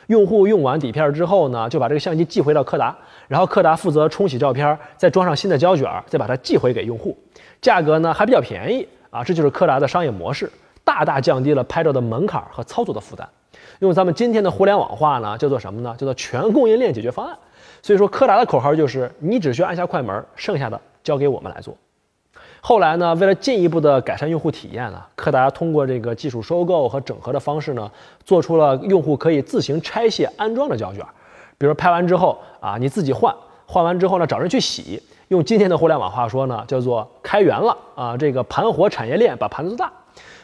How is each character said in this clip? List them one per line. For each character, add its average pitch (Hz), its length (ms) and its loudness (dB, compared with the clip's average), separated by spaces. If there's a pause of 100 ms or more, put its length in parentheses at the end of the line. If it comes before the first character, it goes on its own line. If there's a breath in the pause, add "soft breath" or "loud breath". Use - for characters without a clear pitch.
用 208 180 6
户 196 220 4
用 214 140 4
完 135 180 2
底 123 100 -4
片 147 240 0
之 160 100 -2
后 170 260 2
呢， 117 180 -4
就 160 100 -2
把 117 100 0
这 143 60 0
个 151 60 -2
相 165 160 -4
机 165 80 2
寄 175 160 0
回 147 120 2
到 147 120 2
柯 - 120 -4
达， 135 200 -2 (320 loud breath)
然 139 100 0
后 185 80 4
柯 202 160 2
达 160 140 4
负 170 160 -2
责 151 160 4
冲 196 200 0
洗 131 80 -4
照 131 160 0
片， 147 240 0 (200 loud breath)
再 180 120 2
装 180 160 4
上 160 120 0
新 202 120 -4
的 175 80 4
胶 175 200 4
卷， 131 120 -2 (200)
再 160 100 -2
把 117 80 -2
它 123 120 -2
寄 - 180 0
回 127 160 2
给 113 100 -4
用 113 160 -6
户。 - 180 -8 (440 soft breath)
价 208 200 4
格 156 200 2
呢 165 120 0
还 202 140 2
比 233 60 2
较 196 80 6
便 117 340 -6
宜 - 140 -6 (220 soft breath)
啊， 117 120 -10
这 151 100 -4
就 165 80 0
是 143 100 2
柯 175 180 0
达 135 100 2
的 147 80 2
商 175 160 -2
业 151 80 -2
模 98 240 -6
式， - 160 -8 (320 soft breath)
大 156 220 0
大 143 160 0
降 131 240 0
低 147 100 2
了 131 100 2
拍 165 200 -4
照 156 80 2
的 131 80 0
门 120 260 -2
槛 156 240 -4
和 120 140 -12
操 - 180 -6
作 202 100 -6
的 107 80 -8
负 - 140 -20
担。 87 140 -16 (520 loud breath)
用 190 120 4
咱 185 120 4
们 175 100 0
今 240 180 0
天 220 100 2
的 185 80 2
互 190 140 0
联 202 120 4
网 - 200 -2
话 147 220 0
呢， 107 200 -6
叫 147 100 0
做 135 100 0
什 95 140 -10
么 110 100 -12
呢？ 120 160 -10
叫 135 60 -8
做 135 100 -2
全 160 380 -2
供 247 160 4
应 220 100 4
链 233 140 0
解 107 80 -4
决 117 100 -4
方 208 160 -8
案。 330 100 -14 (460 soft breath)
所 208 120 2
以 190 40 4
说， 202 100 4
柯 - 180 2
达 208 120 6
的 247 60 4
口 147 140 0
号 143 160 2
就 156 120 2
是 123 240 -4 (100)
：“你 196 180 -2
只 147 160 0
需 160 80 0
要 180 60 2
按 175 60 -4
下 175 120 -4
快 175 160 -4
门， 107 220 -6 (100)
剩 185 240 -6
下 131 100 -4
的 107 100 -10 (240)
交 151 140 -2
给 139 100 0
我 120 140 0
们 85 140 -12
来 - 60 -16
做。” - 140 -18 (840 loud breath)
后 233 180 2
来 165 200 4
呢， 170 160 2
为 180 120 2
了 190 80 4
进 240 240 -2
一 175 80 2
步 165 140 0
的 147 220 4
改 98 120 -6
善 147 140 -6
用 165 100 -2
户 160 120 -2
体 - 220 -14
验 113 200 -10
呢， 90 100 -16 (120)
柯 - 180 0
达 135 160 4
通 165 240 -4
过 147 140 2
这 127 120 -2
个 117 160 -6
技 151 140 -8
术 120 140 -6
收 175 200 -2
购 170 240 2
和 135 140 -4
整 123 220 -10
合 120 100 -6
的 135 80 -2
方 151 180 -6
式 147 140 -6
呢， 107 180 -8 (320 loud breath)
做 180 200 4
出 165 160 0
了 143 240 4
用 190 200 2
户 143 140 0
可 165 160 0
以 147 80 2
自 160 220 -2
行 147 180 -4
拆 226 280 -2
卸 165 280 -2
安 220 180 -4
装 277 140 -2
的 156 80 -2
胶 101 160 -8
卷。 98 100 -14 (540 soft breath)
比 139 80 -2
如 147 80 4
拍 151 180 2
完 175 160 2
之 175 80 4
后 175 240 0 (220 loud breath)
啊， 101 180 -8
你 123 80 -2
自 180 160 -2
己 135 120 0
换， - 200 0 (300 loud breath)
换 - 180 -2
完 175 160 0
之 190 80 2
后 185 120 0
呢， 170 80 0
找 113 120 -4
人 143 80 -2
去 240 140 0
洗。 - 420 -8 (260 soft breath)
用 180 140 2
今 220 160 2
天 196 120 4
的 170 60 4
互 160 120 4
联 156 100 2
网 95 120 -4
话 120 180 -4
说 131 180 -2
呢， 117 220 -6
叫 131 100 -2
做 120 320 -2 (120)
开 - 180 0
源 135 180 4
了 214 160 2 (200)
啊， 123 200 -6
这 143 160 0
个 127 140 -2
盘 196 260 -2
活 165 200 2
产 113 180 -8
业 139 80 -2
链， 208 220 2
把 107 100 -4
盘 - 160 -8
子 180 60 -6
做 240 80 -10
大。 359 120 -4 (540 loud breath)